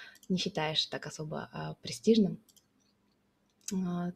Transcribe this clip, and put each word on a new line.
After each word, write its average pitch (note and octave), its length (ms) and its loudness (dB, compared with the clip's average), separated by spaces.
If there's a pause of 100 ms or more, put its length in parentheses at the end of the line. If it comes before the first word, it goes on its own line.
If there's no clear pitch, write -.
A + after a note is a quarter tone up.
(280)
не F3+ 100 2
считаешь D#3 480 0
так - 200 -8
особо, D3+ 460 -8
а, D#3 300 -6
престижным. G#3+ 560 4 (1300)
А, F3 440 -2